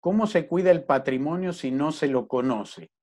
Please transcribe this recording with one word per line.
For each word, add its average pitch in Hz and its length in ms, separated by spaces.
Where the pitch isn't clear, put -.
¿Cómo 208 280
se 165 180
cuida 180 240
el 165 140
patrimonio 147 680
si 143 200
no 143 200
se 151 140
lo 131 220
conoce? 123 640